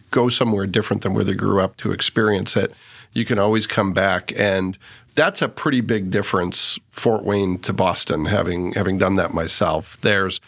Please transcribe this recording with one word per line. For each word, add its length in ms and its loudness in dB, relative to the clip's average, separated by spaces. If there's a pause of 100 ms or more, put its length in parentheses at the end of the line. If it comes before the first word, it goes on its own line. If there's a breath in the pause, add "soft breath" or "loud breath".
go 200 2
somewhere 360 2
different 380 -2
than 100 0
where 120 2
they 100 0
grew 240 2
up 180 0
to 140 -4
experience 640 0
it. 160 0 (420 loud breath)
You 120 -2
can 120 0
always 300 2
come 240 0
back, 480 0
and 380 0 (380 loud breath)
that's 260 0
a 80 0
pretty 320 0
big 300 -2
difference, 680 -2 (140)
Fort 320 0
Wayne 340 0
to 140 -4
Boston, 500 0
having, 480 -2
having 260 -2
done 200 2
that 160 0
myself. 640 -2
There's 480 0